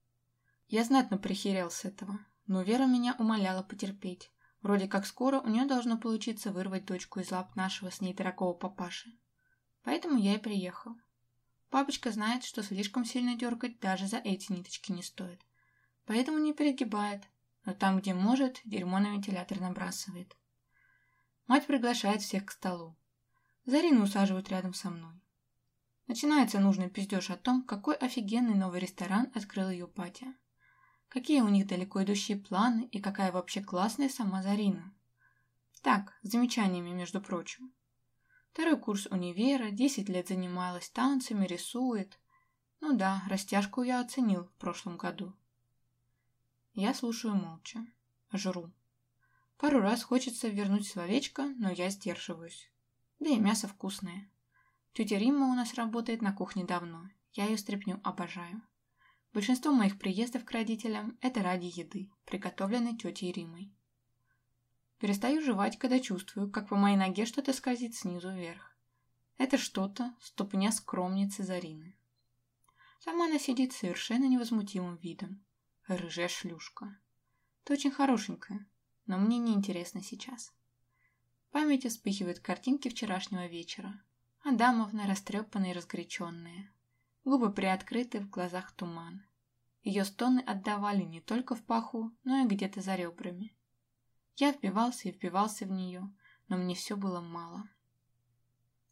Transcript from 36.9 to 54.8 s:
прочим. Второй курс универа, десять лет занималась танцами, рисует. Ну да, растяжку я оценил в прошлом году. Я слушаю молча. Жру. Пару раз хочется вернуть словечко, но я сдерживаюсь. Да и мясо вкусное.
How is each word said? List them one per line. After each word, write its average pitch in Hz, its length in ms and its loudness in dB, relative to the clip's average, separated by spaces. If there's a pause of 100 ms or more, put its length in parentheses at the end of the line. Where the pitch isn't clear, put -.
прочим. 202 520 -8 (800)
Второй 320 260 4
курс 202 280 -2
универа, 208 680 2
десять 208 380 0
лет 180 180 -2
занималась 180 600 -4
танцами, 247 560 2
рисует. 202 720 -4 (640)
Ну 302 120 2
да, 190 360 2
растяжку 202 540 0
я 247 180 2
оценил 214 440 2
в - 80 -20
прошлом 170 440 -8
году. 180 360 -8 (1400)
Я 208 200 2
слушаю 233 420 -2
молча. 170 500 -6 (460)
Жру. 180 400 -4 (840)
Пару 285 240 6
раз 214 220 4
хочется 247 440 0
вернуть 202 400 2
словечко, 269 720 -2
но 208 120 0
я 180 200 0
сдерживаюсь. 170 840 -8 (480)
Да 311 100 0
и 247 100 4
мясо 214 280 2
вкусное. 190 640 -10 (600)